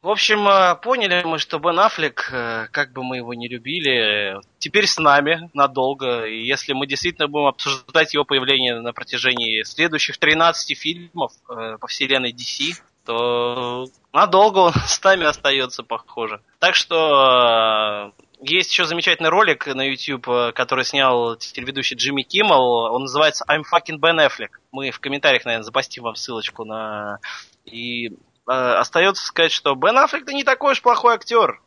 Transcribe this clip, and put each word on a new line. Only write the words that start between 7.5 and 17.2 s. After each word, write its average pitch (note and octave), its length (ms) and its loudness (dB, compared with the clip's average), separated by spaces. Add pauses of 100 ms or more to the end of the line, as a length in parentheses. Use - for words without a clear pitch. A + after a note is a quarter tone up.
его D3 120 0
появление B2+ 560 0
на A#2+ 100 -6
протяжении A#2+ 720 -4
следующих D#3 540 -2
тринадцати D#3+ 560 2
фильмов, E3+ 580 -8 (180)
э, A2+ 300 -10
по - 80 -14
вселенной C3 460 -2
D B2 100 -14
C, D3+ 300 -6 (320)
то A#2+ 800 -4 (260)
надолго F#3+ 460 6
он F3 160 6
<laughs> - 120 0
с - 160 -4
нами F#3+ 220 4
остаётся, C3+ 600 -2
похоже. A2 580 -8 (180)
Так F3+ 160 2
что, A#2 1400 4